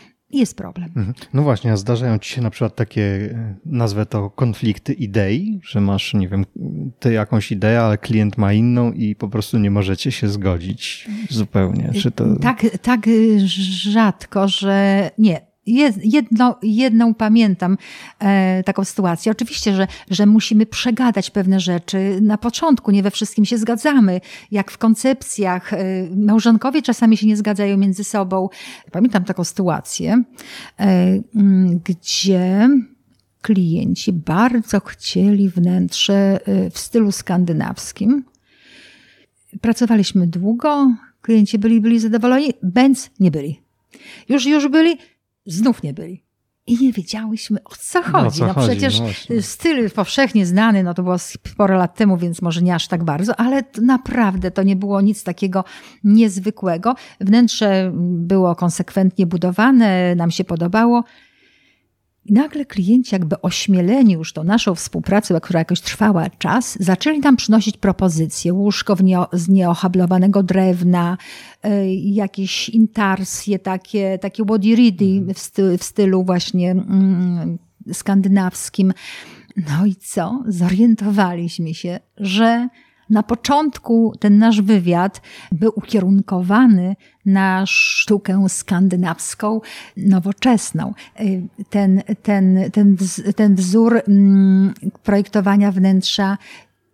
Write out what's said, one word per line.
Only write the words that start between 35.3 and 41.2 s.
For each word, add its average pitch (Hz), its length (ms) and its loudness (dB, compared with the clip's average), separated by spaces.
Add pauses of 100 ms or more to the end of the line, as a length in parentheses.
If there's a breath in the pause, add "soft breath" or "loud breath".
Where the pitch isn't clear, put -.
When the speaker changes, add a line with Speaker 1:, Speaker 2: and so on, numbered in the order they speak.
Speaker 1:
wnętrze, 185 960 0
e, 190 240 -2
w - 100 -12
stylu 220 320 0
skandynawskim. 185 1120 -2 (1400 soft breath)
Pracowaliśmy 220 640 2
długo, 240 680 0 (280 loud breath)